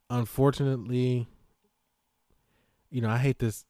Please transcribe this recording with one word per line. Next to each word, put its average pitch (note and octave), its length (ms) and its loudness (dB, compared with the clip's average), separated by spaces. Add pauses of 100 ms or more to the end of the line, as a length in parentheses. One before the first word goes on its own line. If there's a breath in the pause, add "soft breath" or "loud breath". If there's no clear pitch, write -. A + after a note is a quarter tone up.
(100)
unfortunately, B2 1160 0 (1600)
you B2+ 100 -4
know, A2+ 80 0
I A2 80 2
hate C3 220 2
this. A2+ 320 -4